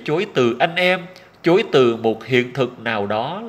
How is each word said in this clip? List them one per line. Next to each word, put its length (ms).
chối 280
từ 260
anh 160
em, 260
chối 280
từ 240
một 300
hiện 280
thực 260
nào 280
đó 420